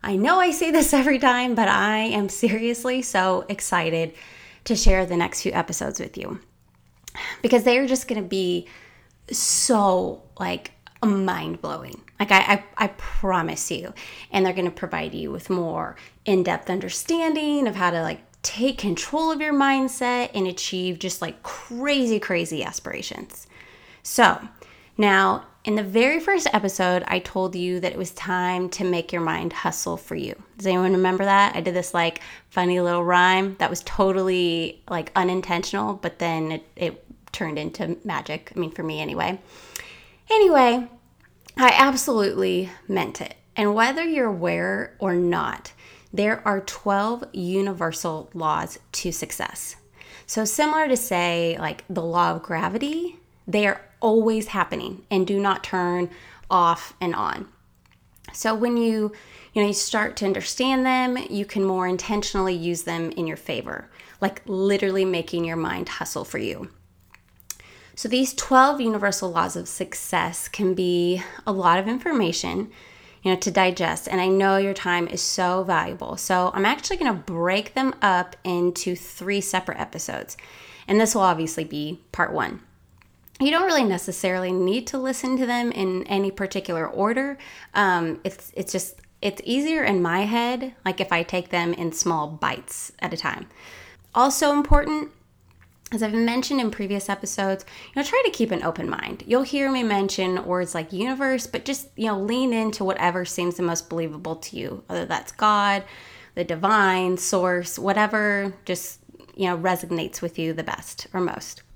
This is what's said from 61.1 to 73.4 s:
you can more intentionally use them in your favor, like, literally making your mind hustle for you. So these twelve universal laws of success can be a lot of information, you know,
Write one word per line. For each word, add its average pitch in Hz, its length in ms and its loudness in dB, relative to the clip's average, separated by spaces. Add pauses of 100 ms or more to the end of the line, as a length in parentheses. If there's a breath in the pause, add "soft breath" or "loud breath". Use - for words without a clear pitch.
you 202 160 -4
can 196 180 -2
more 185 220 0
intentionally 190 680 -2
use 170 300 -2
them 165 300 -4
in 170 140 -4
your 156 120 -8
favor, - 520 -8 (300 loud breath)
like, 196 240 -2
literally 196 600 0
making 170 400 -2
your 165 120 -4
mind 175 320 -4
hustle - 360 -8
for - 140 -10
you. 107 320 -6 (1200 loud breath)
So - 120 -8
these 254 280 2
twelve 269 480 4
universal 202 480 0
laws 170 260 -2
of 175 100 -8
success - 800 -4
can 185 280 0
be 180 480 2 (240 loud breath)
a 214 60 -2
lot 180 260 4
of 196 100 -2
information, 202 840 -2 (520 loud breath)
you 190 100 2
know, 185 80 0